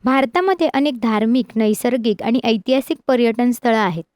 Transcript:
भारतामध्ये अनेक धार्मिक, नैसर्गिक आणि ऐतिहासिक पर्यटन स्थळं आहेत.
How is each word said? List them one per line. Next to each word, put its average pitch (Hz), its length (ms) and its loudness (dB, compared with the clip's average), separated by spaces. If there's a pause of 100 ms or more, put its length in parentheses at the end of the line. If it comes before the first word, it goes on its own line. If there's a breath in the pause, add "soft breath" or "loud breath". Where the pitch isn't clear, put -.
भारतामध्ये 311 680 0
अनेक 269 260 -2
धार्मिक, 226 460 0 (100)
नैसर्गिक 220 640 0
आणि 233 220 0
ऐतिहासिक 254 520 0 (100)
पर्यटन 240 440 2
स्थळं 226 280 0
आहेत. 170 260 -2 (120)